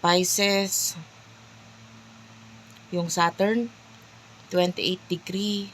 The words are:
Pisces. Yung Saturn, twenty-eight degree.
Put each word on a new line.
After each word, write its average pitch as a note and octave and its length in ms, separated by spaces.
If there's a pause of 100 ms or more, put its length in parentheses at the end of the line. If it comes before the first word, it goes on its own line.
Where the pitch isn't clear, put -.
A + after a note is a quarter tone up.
Pisces. G3 960 (1900)
Yung F3 160
Saturn, G3 640 (800)
twenty-eight F3+ 560
degree. G3 680